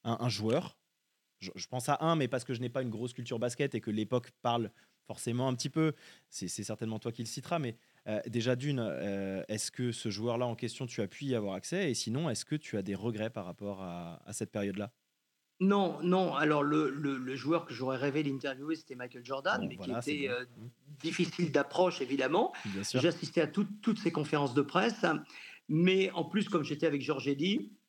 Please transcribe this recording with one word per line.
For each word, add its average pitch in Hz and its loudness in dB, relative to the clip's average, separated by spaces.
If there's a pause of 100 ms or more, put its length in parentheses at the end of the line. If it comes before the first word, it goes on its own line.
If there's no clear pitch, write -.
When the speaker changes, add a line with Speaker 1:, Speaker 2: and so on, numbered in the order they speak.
Speaker 1:
Un, 117 0
un 120 0
joueur ? 110 0 (600)
Je, 190 -12
je - -10
pense 127 -4
à 143 2
un, 165 4
mais 143 2
parce 123 -2
que - -6
je 117 -6
n'ai 123 -2
pas 131 -2
une 123 -2
grosse 113 -6
culture 120 -6
basket 123 0
et 110 0
que 113 -4
l'époque 107 0 (100)
parle 117 0 (340)
forcément 123 -2
un 127 2
petit 127 -4
peu. 160 2 (360)
C'est, - -8
c'est - -6
certainement 110 -4
toi 113 -4
qui 117 -10
le 117 -6
citeras, 143 -4
mais, 123 -4 (300)
euh, 104 -2
déjà 117 2
d'une, 135 0
euh, 98 -2
est-ce - -4
que 123 0
ce 113 -6
joueur-là 117 0
en 117 -2
question, 120 -6
tu 120 -6
as 101 0
pu - -12
y 131 0
avoir 101 0
accès ? 170 -2
Et 117 0
sinon, 139 -2
est-ce 110 -4
que - -4
tu 151 -6
as 101 0
des 98 -4
regrets 107 -2
par 110 -6
rapport 95 -8
à, 87 -10
à - -14
cette - -6
période-là ? 101 -2 (680)
Speaker 2:
Non, 190 4
non. 175 4
Alors, 151 4
le, 147 4
le, 139 -2
le 127 -4
joueur 143 0
que 131 -10
j'aurais 131 -2
rêvé 139 0
d'interviewer, 139 -2
c'était 156 -16
Michael 123 -12
Jordan, 135 0
Speaker 1:
Bon, - -2
Speaker 2:
mais - -8
Speaker 1:
voilà, 95 -4
Speaker 2:
qui 123 -4
Speaker 1:
c'est 151 0
Speaker 2:
était, 139 -2
Speaker 1:
bon. 123 0
Speaker 2:
euh, 123 -4 (120)
Speaker 1:
Mm. 113 -14 (300)
Speaker 2:
difficile 170 0
d'approche, 170 4
évidemment. 139 2 (140)
Speaker 1:
Bien 98 -4
sûr. 127 2
Speaker 2:
J'assistais 165 2
à 147 6
toutes, - -2
toutes 220 2
ses - 0
conférences 143 2
de 143 6
presse, 214 2 (640)
mais 185 6
en 170 0
plus, 190 0
comme 165 2
j'étais 147 0
avec 143 2
Georges 135 0
Eddy 185 2 (160)